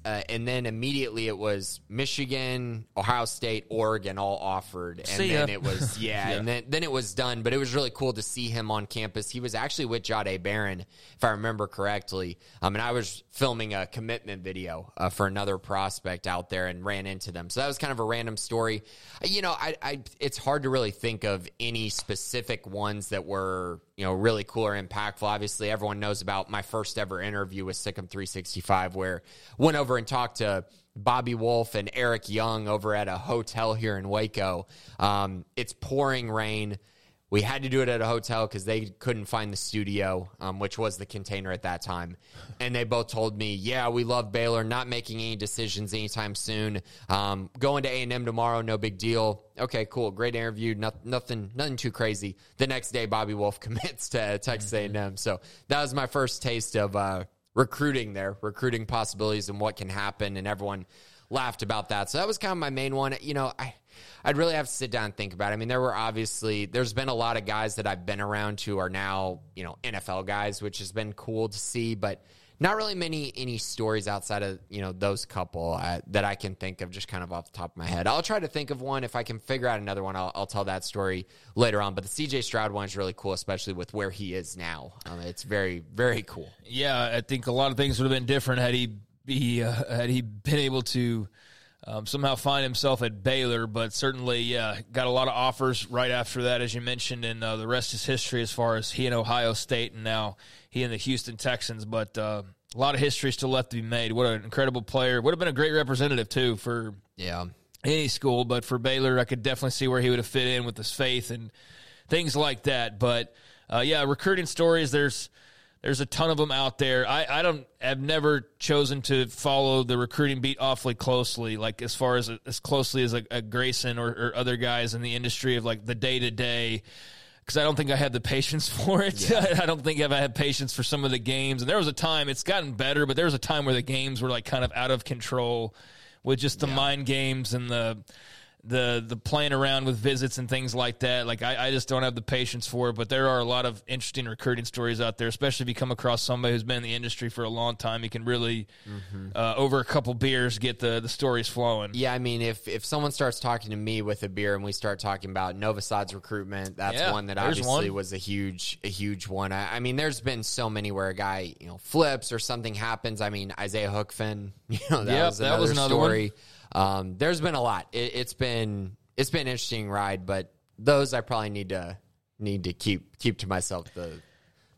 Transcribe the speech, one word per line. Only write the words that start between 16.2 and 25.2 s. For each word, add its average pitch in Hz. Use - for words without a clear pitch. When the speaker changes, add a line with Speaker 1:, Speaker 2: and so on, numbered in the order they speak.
Speaker 1:
out 90
there 92
and 90
ran 98
into 95
them. 85
So 120
that 139
was 143
kind 143
of 123
a 113
random 113
story. 113
You 196
know, 180
I, 156
I, 143
it's 135
hard 147
to 131
really 127
think 110
of 98
any 117
specific -
ones 104
that 95
were 92
you 98
know, 92
really 104
cool 113
or 101
impactful. 104